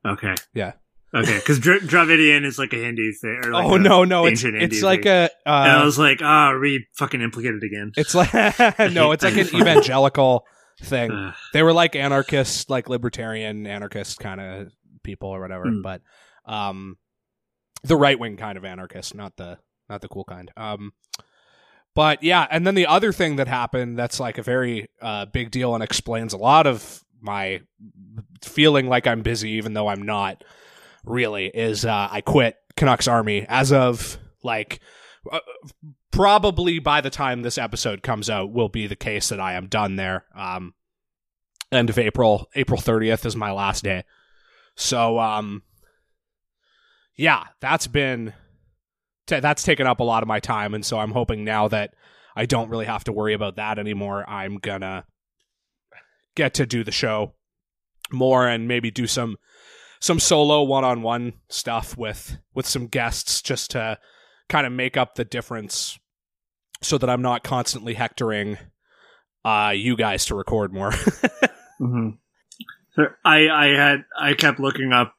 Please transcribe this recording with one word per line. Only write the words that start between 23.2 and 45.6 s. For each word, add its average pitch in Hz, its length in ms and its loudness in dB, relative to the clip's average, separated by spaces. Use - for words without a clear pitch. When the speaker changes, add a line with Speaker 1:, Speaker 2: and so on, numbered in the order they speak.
Speaker 2:
that 131 120 -2
happened 120 500 -4
that's, 120 220 -4
like, 117 180 -6
a 117 60 -12
very, 123 440 -2
uh, 104 240 -6
big 113 240 -6
deal 127 240 -2
and 165 80 -2
explains 113 500 -4
a 98 60 -8
lot 143 300 6
of - 340 -6
my 98 420 -6
feeling 147 440 4
like 123 200 2
I'm 113 140 0
busy, 110 300 -4
even 107 220 -6
though 104 140 0
I'm 101 140 -4
not 101 420 -6
really, 107 400 -2
is, 110 400 -4
uh, 101 240 0
I 107 100 -6
quit 120 360 2
Canucks 131 320 2
Army 107 400 0
as 131 240 2
of, 123 460 2
like, 110 380 -6
uh, 160 60 -4
probably 190 680 4
by 147 220 2
the 135 100 -6
time 127 300 -4
this 117 180 -6
episode 113 440 -6
comes 110 260 -4
out 101 240 -4
will 117 160 0
be 107 180 -6
the 101 100 -8
case 104 340 -6
that 101 100 -6
I 92 140 -4
am 95 120 -8
done 196 300 -2
there. 185 300 -6
Um, 92 380 -12
end 120 160 4
of 113 100 0
April, 110 560 2
April 135 260 0
thirtieth 110 440 0
is 110 100 -6
my 107 160 -6
last 98 340 -4
day. 92 200 -4
So, 117 420 0
um, 107 440 -2